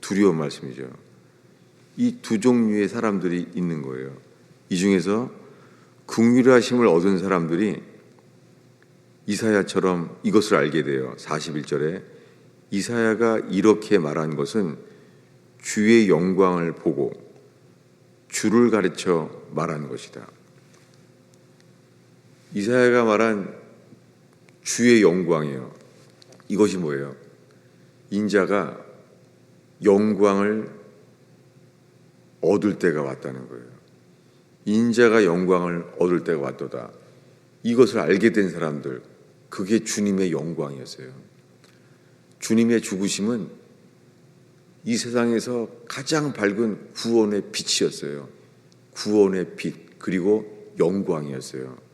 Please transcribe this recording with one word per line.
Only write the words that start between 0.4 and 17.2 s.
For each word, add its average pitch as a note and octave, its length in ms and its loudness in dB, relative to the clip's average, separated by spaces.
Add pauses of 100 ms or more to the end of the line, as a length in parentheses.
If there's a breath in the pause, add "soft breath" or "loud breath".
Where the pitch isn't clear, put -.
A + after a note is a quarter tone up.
이 A#2+ 260 -2
두 A2 200 -2
종류의 G#2+ 480 2
사람들이 F#2 680 -2
있는 E2+ 260 -4
거예요. C2+ 360 -12 (500)
이 F#2+ 100 -4
중에서 G2 540 0 (760 loud breath)
긍휼하심을 A#2+ 800 4
얻은 F2+ 320 4
사람들이 F2+ 640 -2 (1500)
이사야처럼 F#2+ 960 0
이것을 G2+ 340 4
알게 D2+ 260 0
돼요. C2 340 -4
사십일 D2+ 460 -8
절에 D#2 400 -4 (680 loud breath)
이사야가 A2+ 680 0 (120)
이렇게 G2 460 2
말한 D#2 380 -2
것은 D2+ 420 -4 (840 loud breath)
주의 A2 480 4
영광을 F2 640 2
보고 C#2 380 -4 (1160)